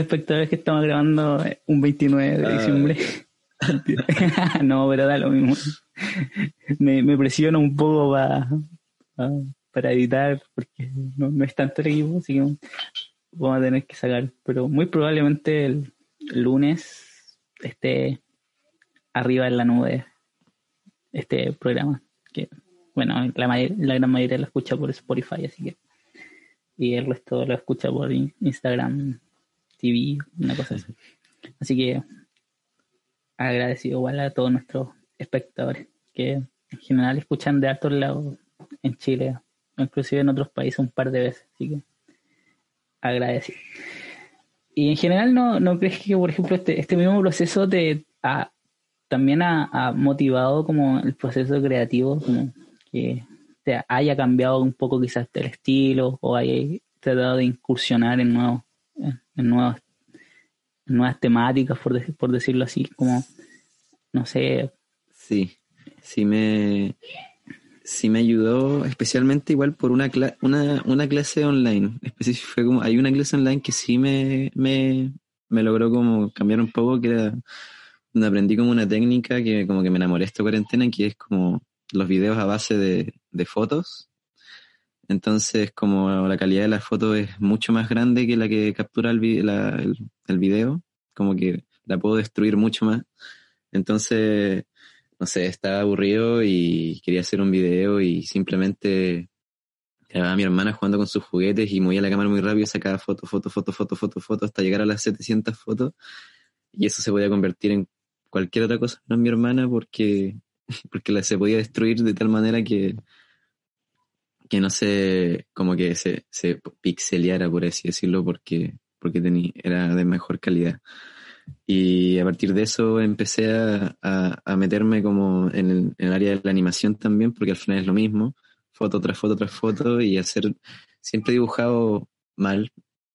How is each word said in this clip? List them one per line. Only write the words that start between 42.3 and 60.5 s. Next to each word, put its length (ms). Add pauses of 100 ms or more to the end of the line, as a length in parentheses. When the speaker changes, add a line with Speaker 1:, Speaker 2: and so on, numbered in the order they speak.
Speaker 1:
agradecido. 580 (1160)
Y 160
en 60
general, 380
¿no, 260
no 180
crees 220
que, 160
por 140
ejemplo, 260
este, 240
este 160
mismo 240
proceso 480
te 360 (180)
ha, 300 (560)
también 340
ha, 300
ha 200
motivado 720
como 360
el 140
proceso 480
creativo, 580
como 320 (380)
que 340 (380)
te 260
haya 280
cambiado 440
un 120
poco 280
quizás 340
el 120
estilo, 720
o 160
hayas 440 (200)
tratado 360
de 80
incursionar 760
en 120
nuevos, 300 (340)
en, 240 (160)
en 120
nuevos, 280 (1080)